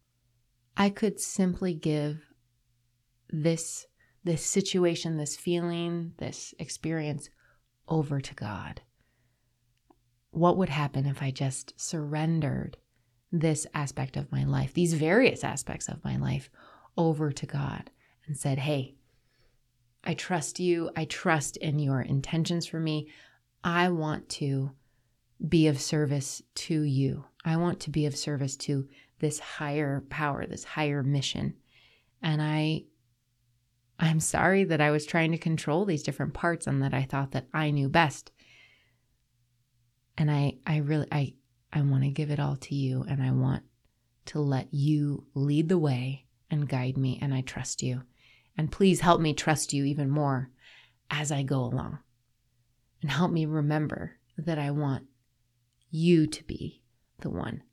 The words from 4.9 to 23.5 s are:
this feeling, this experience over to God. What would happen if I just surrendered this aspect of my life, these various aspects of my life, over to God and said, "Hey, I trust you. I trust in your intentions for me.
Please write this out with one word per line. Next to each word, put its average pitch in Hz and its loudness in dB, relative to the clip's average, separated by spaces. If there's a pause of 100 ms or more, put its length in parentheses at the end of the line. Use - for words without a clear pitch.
this 147 -4
feeling, 170 -2
this - -10
experience 151 -4 (560)
over 147 0
to - -10
God. - -8 (1600)
What 175 6
would 185 2
happen 139 0
if 139 -2
I 135 -2
just 135 -4
surrendered 151 -2 (560)
this 160 2
aspect 139 -4
of 143 -6
my 135 0
life, 135 0
these 170 2
various 160 4
aspects - -6
of - -10
my 65 -4
life, - -2 (460)
over 156 2
to 143 -8
God - -6 (360)
and 147 -6
said, 139 0
"Hey, 139 -2 (1080)
I 165 -2
trust 180 -4
you. 170 2
I 160 -2
trust - 0
in 151 -2
your 135 2
intentions 160 0
for 160 -6
me. 151 -2 (540)